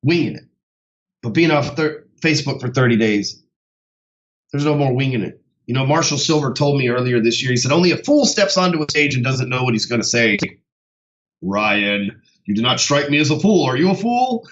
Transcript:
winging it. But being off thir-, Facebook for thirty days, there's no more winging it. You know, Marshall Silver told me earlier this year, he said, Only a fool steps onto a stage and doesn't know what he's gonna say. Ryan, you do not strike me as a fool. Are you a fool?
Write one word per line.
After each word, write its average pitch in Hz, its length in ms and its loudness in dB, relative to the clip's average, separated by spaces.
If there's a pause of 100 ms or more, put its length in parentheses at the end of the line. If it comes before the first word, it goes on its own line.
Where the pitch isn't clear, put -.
winging 147 320 0
it. - 80 -16 (760)
But 117 100 -6
being 165 200 2
off 147 240 0
thir-, 156 300 -4 (160)
Facebook 143 400 -2
for 127 80 -6
thirty 120 280 2
days, 107 440 -2 (1080)
there's 143 140 -4
no 151 100 2
more 139 180 0
winging 131 280 0
it. - 200 -10 (240)
You 117 80 -6
know, 135 120 0
Marshall 147 320 0
Silver 143 360 0
told 143 240 0
me 127 120 0
earlier 123 320 0
this 117 200 0
year, 131 100 -4
he 123 60 2
said, 120 140 0
Only 170 200 4
a 151 60 0
fool 285 280 2
steps 196 320 0
onto 180 260 0
a - 60 -2
stage 147 260 0
and 127 80 0
doesn't 123 260 -2
know 127 140 -2
what 127 100 0
he's 107 120 -2
gonna 120 180 -2
say. 113 340 0 (1040)
Ryan, 101 800 -2 (240)
you 104 100 -2
do 107 60 0
not 123 180 0
strike 143 300 0
me 147 100 2
as 151 120 2
a 156 80 0
fool. 190 260 4
Are 127 120 -2
you 170 120 2
a 196 60 2
fool? 240 560 -2